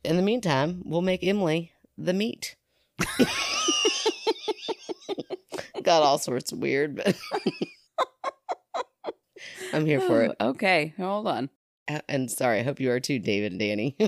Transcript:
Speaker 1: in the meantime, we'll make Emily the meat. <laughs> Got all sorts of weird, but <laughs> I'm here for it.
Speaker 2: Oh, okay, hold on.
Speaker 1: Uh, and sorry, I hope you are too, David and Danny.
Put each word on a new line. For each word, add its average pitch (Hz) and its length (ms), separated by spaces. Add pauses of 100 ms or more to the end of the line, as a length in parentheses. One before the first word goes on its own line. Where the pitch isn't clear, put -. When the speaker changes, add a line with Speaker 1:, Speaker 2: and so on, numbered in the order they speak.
Speaker 1:
in 165 140
the 180 40
meantime, 180 640
we'll 165 160
make 185 220
Emily 170 480 (260)
the 165 160
meat. - 440 (420)
<laughs> - 180 (2750)
Got 165 220
all 143 160
sorts - 320
of - 80
weird, 139 380
but 190 180 (180)
<laughs> - 1800 (580)
I'm 156 120
here 151 160
for 370 220
it. - 160
Speaker 2:
Oh, 220 100
okay, 180 480
hold 202 300
on. 135 220 (400)
Speaker 1:
Uh, 151 180
and 131 220
sorry, 120 300
I 117 40
hope 135 160
you 127 120
are 123 80
too, 131 180
David 101 360
and 92 60
Danny. 104 380 (100)